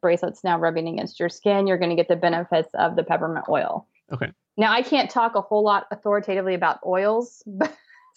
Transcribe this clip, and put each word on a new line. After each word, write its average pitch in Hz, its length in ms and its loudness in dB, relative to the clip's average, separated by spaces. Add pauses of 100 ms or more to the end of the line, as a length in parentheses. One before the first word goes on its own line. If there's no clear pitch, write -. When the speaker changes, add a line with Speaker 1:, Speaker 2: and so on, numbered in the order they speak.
Speaker 1:
bracelet's 175 440 0
now 180 120 2
rubbing 165 300 0
against 170 320 -8
your 170 100 -2
skin, 196 380 0
you're 185 120 2
gonna 170 180 0
get 165 120 2
the 180 60 4
benefits 170 600 0
of 170 200 0
the 170 80 0
peppermint 165 460 -2
oil. - 400 -2 (240)
Speaker 2:
Okay. 127 180 -6 (260)
Speaker 1:
Now, 214 140 4
I 240 120 2
can't 269 280 0
talk 226 240 0
a 202 60 2
whole 208 240 0
lot 208 260 2
authoritatively 196 640 -2
about 175 320 0
oils, 208 580 -2
<laughs> - 20 -18
but, 208 280 -4 (420)